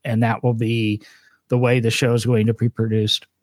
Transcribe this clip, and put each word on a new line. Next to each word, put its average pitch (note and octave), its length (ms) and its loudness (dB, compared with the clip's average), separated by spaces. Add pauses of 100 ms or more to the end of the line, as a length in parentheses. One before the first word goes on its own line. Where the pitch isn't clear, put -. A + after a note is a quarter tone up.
And A2+ 180 -2
that A2 200 -2
will B2 100 0
be A2+ 480 -2 (480)
the B2+ 80 0
way B2 240 2
the A2+ 100 0
show A#2+ 220 0
is A#2 140 0
going A2+ 220 2
to A#2 60 0
be A#2+ 140 -2
produced A2 580 -2 (160)